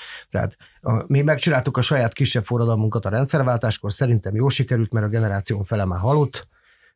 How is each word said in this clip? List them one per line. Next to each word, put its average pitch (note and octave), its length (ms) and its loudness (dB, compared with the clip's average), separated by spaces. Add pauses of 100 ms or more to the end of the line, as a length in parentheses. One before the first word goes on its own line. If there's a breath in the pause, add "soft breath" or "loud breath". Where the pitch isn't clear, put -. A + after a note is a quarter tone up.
(300 loud breath)
Tehát G#2 280 -4 (240 soft breath)
a, A2+ 260 0
mi C#3 140 2
megcsináltuk C#3+ 560 0
a B2+ 40 2
saját A#2+ 320 0
kisebb B2+ 320 0
forradalmunkat A2+ 600 0
a F#2+ 40 -4
rendszerváltáskor, B2 840 0
szerintem A2 420 0
jól B2+ 140 2
sikerült, A#2+ 420 0
mert A2 140 0
a G#2 40 -2
generáción G2+ 540 0
fele G2+ 220 -2
már F2+ 140 -2
halott, C3+ 480 0 (480 soft breath)